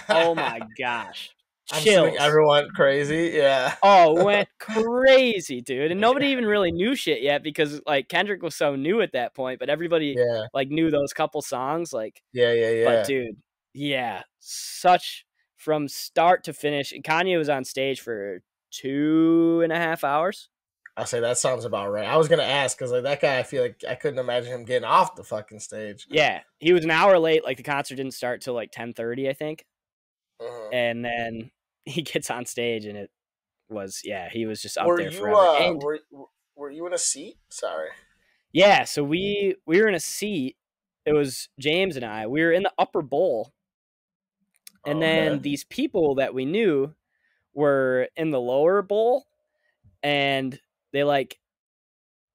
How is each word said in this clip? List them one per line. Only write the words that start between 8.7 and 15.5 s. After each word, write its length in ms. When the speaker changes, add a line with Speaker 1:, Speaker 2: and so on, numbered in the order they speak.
Speaker 1:
new 260
at 120
that 220
point, 260
but 100
everybody, 480
Speaker 2:
Yeah. 340
Speaker 1:
like, 160
knew 220
those 220
couple 280
songs, 520
like, 300
Speaker 2:
Yeah, 200
yeah, 180
yeah. 140
Speaker 1:
but, 220
dude, 300
yeah, 520
such, 840